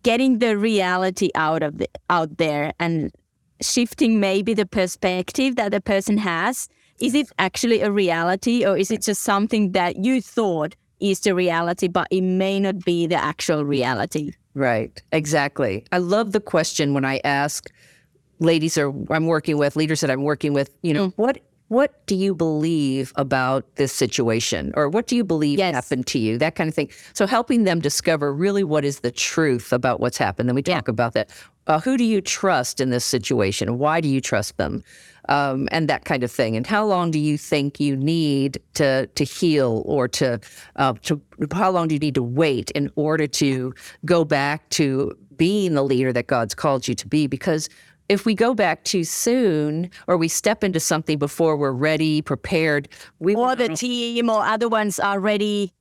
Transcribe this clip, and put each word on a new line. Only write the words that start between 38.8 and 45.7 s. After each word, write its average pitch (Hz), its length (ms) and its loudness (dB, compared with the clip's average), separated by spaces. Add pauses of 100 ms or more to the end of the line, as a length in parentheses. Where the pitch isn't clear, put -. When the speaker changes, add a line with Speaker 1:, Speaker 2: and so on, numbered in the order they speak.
Speaker 2:
to - 180 -6
heal 135 600 0
or 131 240 0
to, 120 300 -2 (380)
uh, 135 160 2 (100)
to, 147 180 -2 (320)
how 190 160 2
long 175 180 0
do 156 60 0
you 143 60 0
need 147 160 -2
to 131 80 0
wait 127 480 0
in 143 240 -2
order 156 320 0
to 131 440 -2 (320)
go 170 220 4
back 147 460 -2
to 139 440 0 (220)
being 185 380 2